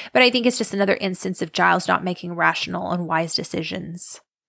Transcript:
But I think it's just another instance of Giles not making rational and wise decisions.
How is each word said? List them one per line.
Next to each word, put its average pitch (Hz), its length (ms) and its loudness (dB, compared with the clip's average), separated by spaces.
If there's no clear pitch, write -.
But 247 100 6
I 247 80 6
think 240 160 2
it's 240 120 2
just - 160 -4
another 196 260 4
instance 185 400 -4
of 170 120 -6
Giles 180 360 4
not 180 160 2
making 175 300 -6
rational 170 580 0
and 175 160 -2
wise 160 260 0
decisions. 170 840 -8